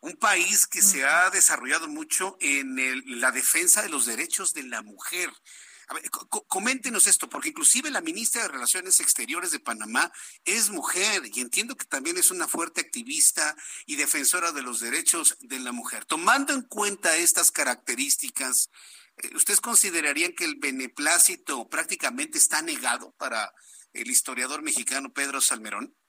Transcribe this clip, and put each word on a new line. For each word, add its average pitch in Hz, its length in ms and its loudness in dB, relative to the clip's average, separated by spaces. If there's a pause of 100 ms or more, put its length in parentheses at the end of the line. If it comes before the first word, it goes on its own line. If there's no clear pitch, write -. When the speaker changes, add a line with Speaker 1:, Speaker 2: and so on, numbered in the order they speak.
Speaker 1:
un - 120 -10
país 196 500 4
que 165 160 0
se 135 220 4
Speaker 2:
Ujú. - 20 4
Speaker 1:
ha 170 240 6
desarrollado 160 560 2
mucho 160 540 -4
en 139 360 0
el, 131 440 -4
la 131 100 4
defensa 165 520 4
de 208 60 -4
los 160 160 0
derechos 170 480 -2
de 143 120 -8
la 120 180 -8
mujer. 131 480 -8 (560)
A - 80 -12
ver, - 160 -10
co-, - 180 -10
co-, - 200 -8
coméntenos 233 580 0
esto, - 220 4
porque 143 220 -6
inclusive 165 380 2
la 240 120 -2
ministra 220 420 -2
de 196 60 -2
Relaciones 170 500 0
Exteriores 151 540 -2
de 147 80 -4
Panamá 117 520 -2 (320)
es 208 260 0
mujer, 190 520 -2 (100)
y 123 80 -6
entiendo 196 360 -4
que - 80 -8
también 156 320 -4
es 180 160 4
una 170 160 -4
fuerte 165 320 -4
activista 151 760 0 (320)
y 151 80 -8
defensora 151 560 0
de 143 120 -6
los 120 180 -6
derechos 147 580 2
de 131 220 -10
la 123 100 -6
mujer. 117 340 -8
Tomando 240 480 4
en 262 100 -2
cuenta 202 520 0
estas 165 380 4
características, 127 1160 -2 (480)
eh, - 180 -12
¿ustedes 196 240 2
considerarían 170 720 2
que 170 140 -4
el 151 100 -4
beneplácito 143 1120 0
prácticamente 151 680 -4
está 151 220 4
negado 123 520 -4
para 110 420 -6 (380)
el 117 180 -8
historiador 127 520 -2
mexicano 135 500 -4
Pedro 139 280 -2
Salmerón? 107 540 -4 (140)